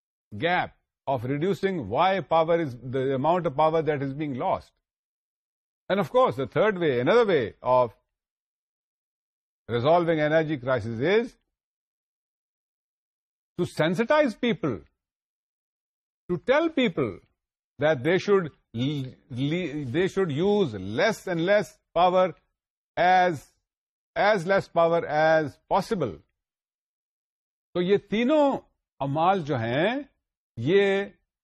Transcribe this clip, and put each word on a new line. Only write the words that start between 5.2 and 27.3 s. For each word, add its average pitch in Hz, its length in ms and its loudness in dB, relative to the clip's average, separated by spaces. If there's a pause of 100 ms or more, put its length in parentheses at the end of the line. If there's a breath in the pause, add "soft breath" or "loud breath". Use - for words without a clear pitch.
And 190 100 0
of 170 100 -4
course, 240 260 2
the 127 120 -4
third 185 320 0
way, 143 200 0
another 208 260 4
way 139 360 0
of 123 320 2 (1800)
resolving 156 500 2
energy 151 380 0
crisis 117 420 -4
is 208 380 0 (2250)
to 175 60 -2
sensitize 226 720 -2
people, 160 400 -4 (1500)
to 175 160 -2
tell 311 240 2
people 165 500 -2 (600)
that 147 240 0
they 170 140 2
should 190 340 0 (240)
l-, 135 300 -2 (240)
le-, 147 560 -4
they 156 220 0
should 185 240 -2
use 180 420 0
less 110 540 -2
and 170 180 -2
less 208 320 0 (160)
power 180 400 2 (640)
as, 180 480 2 (680)
as 185 300 2
less 190 220 0
power 170 380 2
as 156 520 2 (120)
possible. 165 480 -2 (1600)